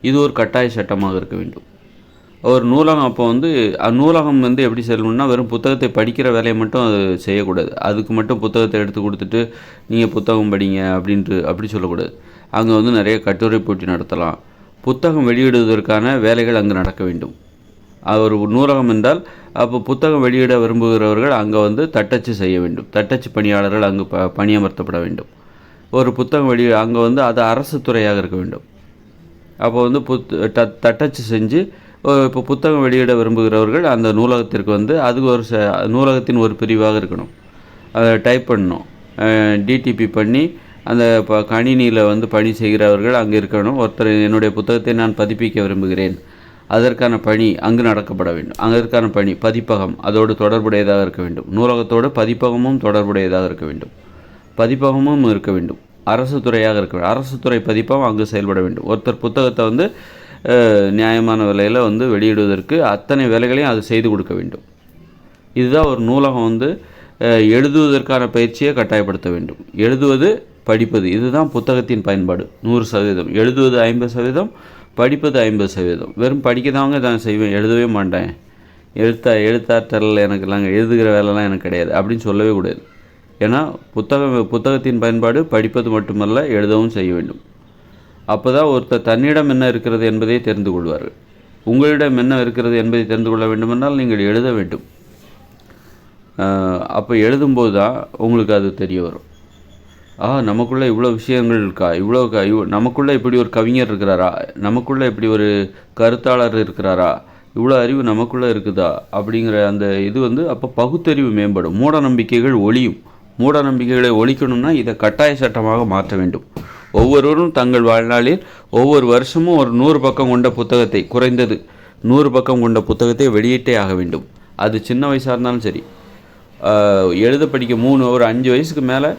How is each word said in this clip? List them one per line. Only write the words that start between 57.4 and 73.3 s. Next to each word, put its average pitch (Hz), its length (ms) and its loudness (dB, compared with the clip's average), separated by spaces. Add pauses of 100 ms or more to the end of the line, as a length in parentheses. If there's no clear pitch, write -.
பதிப்பகம் 113 420 -2
அங்கு 110 240 0
செயல்பட 101 340 -2
வேண்டும். 90 240 -4
ஒருத்தர் 107 340 -4
புத்தகத்தை 120 460 -2
வந்து, 127 280 0 (560)
அ, 110 420 4
நியாயமான 113 540 2
விலையில 101 380 2
வந்து 110 360 0
வெளியிடுவதற்கு 104 600 0
அத்தனை 135 460 0
வேலைகளையும் 123 440 0
அது 110 120 -2
செய்து 113 260 0
கொடுக்க 95 260 -2
வேண்டும். 90 260 -10 (920)
இதுதான் 127 300 2
ஒரு 131 160 -2
நூலகம் 127 440 0
வந்து, 117 360 -2 (420)
அ, 113 180 4
எழுதுவதற்கான 131 880 2
பயிற்சியை 117 460 0
கட்டாயப்படுத்த 98 560 -2
வேண்டும். 85 260 -6 (200)
எழுதுவது, 135 720 2 (180)
படிப்பது, 110 460 0
இதுதான் 123 400 0
புத்தகத்தின் 120 500 -2
பயன்பாடு. 92 500 -2 (120)
நூறு 117 220 0
சதவீதம். 101 500 -2